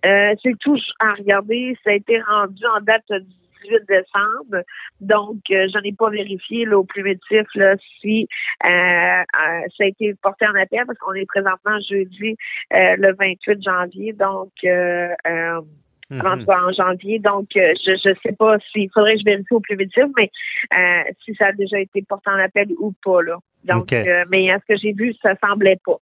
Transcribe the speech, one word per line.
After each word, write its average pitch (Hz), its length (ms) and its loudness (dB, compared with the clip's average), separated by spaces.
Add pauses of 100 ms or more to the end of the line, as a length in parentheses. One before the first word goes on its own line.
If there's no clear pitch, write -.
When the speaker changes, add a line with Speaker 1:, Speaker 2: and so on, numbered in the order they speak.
Speaker 1:
Euh, 202 380 4
c'est 247 160 0
tout 285 180 2 (220)
à 214 140 2
regarder. 208 720 -2
Ça 214 80 0
a - 20 4
été 226 280 0
rendu 202 420 -2 (140)
en 202 40 -2
date 220 280 0
du 202 100 -4
dix-huit 202 680 -4
décembre. 202 760 -2 (380)
Donc, 208 360 0 (140)
euh, 190 220 2
je 208 100 0
n'ai 202 100 -6
pas 220 160 0
vérifié 208 560 -6
là, 208 120 2
au 190 60 4
primitif 196 600 -2 (120)
là, 196 200 4 (240)
si, 214 280 -2 (380)
euh, - 40 2
euh, 180 540 2 (540)
ça 208 60 0
a - 40 2
été 208 340 -2
porté 196 260 0
en 208 80 0
appel 202 300 -2
parce 247 140 -10
qu'on 190 140 -8
est 190 120 -6
présentement 196 520 -2 (120)
jeudi, 196 480 -4 (360)
euh, 185 240 4
le 196 180 4
vingt-huit 196 480 -2
janvier. 190 500 -4
Donc, 196 380 -4 (120)
euh, 175 460 0 (180)
euh, 165 340 -2 (480)
Speaker 2:
Mhm. 135 160 -8
Speaker 1:
en 185 120 0
tout 127 80 -8
cas, 190 200 4
en 185 60 0
janvier. 185 480 -2
Donc, 202 280 0 (100)
euh, 170 160 4 (120)
je, 190 60 2 (100)
je 196 220 2
sais 226 80 -2
pas 214 240 4 (160)
si, 214 120 -2
il 190 100 -6
faudrait 220 220 4
que 214 40 -2
je 202 60 -4
vérifie 202 280 2
au 233 60 4
plus 208 160 -6
vite, 190 160 -4 (240)
mais, 214 160 2 (420)
euh, 175 300 2 (220)
si 214 100 -10
ça 202 120 2
a 196 40 2
déjà 202 300 -2
été 196 260 -4
porté 202 220 -6
en 196 100 0
appel 202 300 0 (100)
ou 208 140 -4 (100)
pas, 185 180 4
là. 165 140 -4 (300)
Donc, 180 160 0 (100)
Speaker 2:
Ok. - 0 -
Speaker 1:
euh, 175 400 2
mais 190 180 2
à 196 100 2
ce 214 140 0
que 202 60 0
j'ai 208 140 -4
vu, 220 280 -2
ça 196 120 2 (120)
semblait 202 400 4
pas. - 160 0